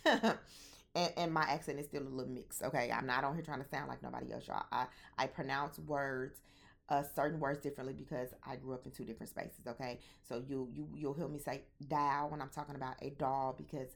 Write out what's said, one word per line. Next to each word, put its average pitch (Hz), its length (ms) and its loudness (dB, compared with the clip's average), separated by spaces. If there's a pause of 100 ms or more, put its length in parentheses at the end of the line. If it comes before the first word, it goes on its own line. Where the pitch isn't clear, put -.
<laughs> 226 340 8 (560)
And, 175 240 6
and 165 160 4
my 160 80 6
accent 147 360 2
is 143 60 -4
still 147 180 -4
a 135 60 -4
little 131 240 -2
mixed, - 300 -6
okay? 123 280 4
I'm 120 160 2
not 127 160 4
on 143 120 2
here 165 100 -2
trying 147 180 -4
to 131 60 -8
sound 139 200 -2
like 127 140 -6
nobody 123 300 -6
else, 117 160 -6
y'all. - 240 -2
I, 127 140 2 (320)
I 135 80 2
pronounce 139 520 -2
words, 139 640 -2 (480)
uh, 143 140 6 (120)
certain 151 240 2
words 143 220 2
differently 135 320 -4
because 131 380 -4 (160)
I 135 100 -6
grew 131 160 -6
up 131 140 -4
in 131 60 -10
two 123 120 -8
different 117 240 -8
spaces, - 400 -8
okay? 123 320 -4 (260)
So 123 220 -4
you, 135 240 -2
you, 151 220 -6
you'll 147 180 -2
hear 170 160 -2
me 151 100 -4
say 139 260 -4 (220)
doll 143 440 4
when 151 100 -4
I'm 135 80 -4
talking 143 280 -6
about 131 260 -4
a 135 80 -4
doll 135 480 2
because 143 380 -6